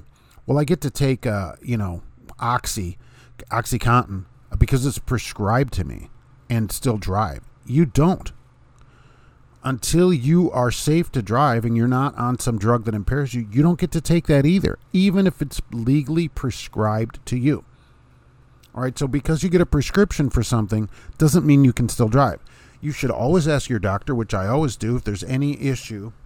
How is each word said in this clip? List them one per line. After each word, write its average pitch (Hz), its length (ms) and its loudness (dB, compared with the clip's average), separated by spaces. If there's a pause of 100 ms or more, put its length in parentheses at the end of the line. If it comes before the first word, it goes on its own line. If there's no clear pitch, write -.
(460)
"Well, 135 120 0
I 151 60 2
get - 180 0
to 139 80 -4
take, 135 360 -2
uh, 98 340 -4
you 120 160 -4
know, 92 260 -6 (380)
Oxy, 117 580 -4 (520)
OxyContin 117 760 0 (320)
because 131 280 2
it's 131 140 -4
prescribed 117 720 -2
to 92 120 -2
me 55 260 -12 (400)
and 113 200 0
still 113 280 -2
drive." 95 420 -4 (240)
You 151 220 2
don't. - 440 0 (1300)
Until 160 480 2
you 156 400 2
are 123 180 0
safe 160 420 0
to 123 100 -2
drive 117 420 0
and 117 120 0
you're 117 120 2
not 131 280 0
on 123 220 -2
some 117 200 -2
drug 113 260 0
that 110 100 -4
impairs 127 400 -2
you, 117 160 -6
you 127 120 4
don't 170 180 2
get 180 120 -2
to 165 80 -2
take 165 280 0
that 143 180 4
either, 180 320 2 (140)
even 190 340 4
if - 160 -2
it's - 180 -6 (120)
legally 143 560 0
prescribed 110 960 -4
to - 100 -4
you. 127 280 0 (1080)
All 120 100 -10
right, 127 140 -4
so 143 120 -2
because 147 340 0
you 190 60 0
get 175 120 6
a 175 60 4
prescription 151 640 2
for 117 140 2
something 107 440 0 (280)
doesn't 156 280 4
mean 143 200 8
you 123 80 6
can 120 160 0
still 113 200 0
drive. 117 300 2 (420)
You 147 120 -6
should 131 180 -4
always 151 380 0
ask 143 200 0
your 113 120 -2
doctor, 98 340 -2
which 113 180 -4
I 95 140 -2
always 131 300 0
do, 113 180 -4
if - 80 -4
there's 101 220 -6
any 143 360 -2
issue, 117 520 -6 (140)